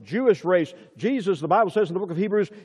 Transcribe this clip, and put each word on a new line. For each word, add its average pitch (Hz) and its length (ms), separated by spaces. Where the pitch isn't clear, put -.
Jewish 208 400
race. 170 280
Jesus, 190 440
the 156 80
Bible 196 240
says 208 180
in 170 40
the 190 60
book 185 120
of 156 40
Hebrews, 202 340